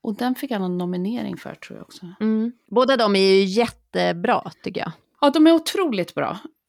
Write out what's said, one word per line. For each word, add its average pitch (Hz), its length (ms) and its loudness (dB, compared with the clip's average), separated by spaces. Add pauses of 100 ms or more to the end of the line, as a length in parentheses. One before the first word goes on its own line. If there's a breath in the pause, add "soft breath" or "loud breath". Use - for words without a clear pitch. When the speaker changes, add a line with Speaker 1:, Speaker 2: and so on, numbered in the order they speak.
Speaker 1:
Och 220 140 -6
den 247 200 -4
fick 277 160 -10
han 202 100 -4
en 180 160 -4
nominering 180 600 -6
för, - 180 -14
tror - 220 -20
jag - 80 -18
också. - 340 -20
Speaker 2:
Mm. 220 320 -2 (200)
Båda 254 260 2
de 208 180 2
är 190 180 6
ju 196 100 6
jättebra, 185 1080 -2 (120)
tycker 185 180 -8
jag. 170 100 -8 (300)
Speaker 1:
Ja, 285 80 6
de 311 180 6
är 330 40 8
otroligt 320 640 0
bra. 147 220 -4 (320)